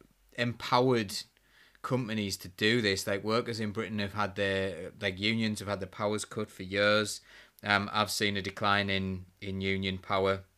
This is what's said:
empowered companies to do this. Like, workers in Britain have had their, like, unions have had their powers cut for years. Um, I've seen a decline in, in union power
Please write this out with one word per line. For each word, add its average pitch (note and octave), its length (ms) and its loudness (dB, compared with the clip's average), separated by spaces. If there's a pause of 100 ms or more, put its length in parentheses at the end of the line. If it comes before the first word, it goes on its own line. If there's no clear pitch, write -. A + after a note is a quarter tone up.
(360)
empowered A#2+ 800 2 (640)
companies A2 560 -2
to - 120 -12
do A2 340 2
this. G2 240 2
Like, G2+ 180 -2
workers A2 360 0
in G#2 120 -4
Britain G#2+ 280 -4
have G2 120 -4
had G2+ 240 -2
their, F#2+ 640 -2
like, F#2+ 180 -4
unions A2 420 0
have G2 80 -8
had G2 120 -2
their F#2 60 -8
powers G#2 400 -2
cut - 240 -8
for - 140 -14
years. G#2 580 2 (420)
Um, G2+ 300 2
I've G#2+ 160 2
seen G2+ 260 0
a F#2+ 60 -2
decline G2+ 480 2
in, F#2+ 340 -2 (160)
in F#2+ 220 -6
union F#2+ 340 0
power F#2+ 480 0 (140)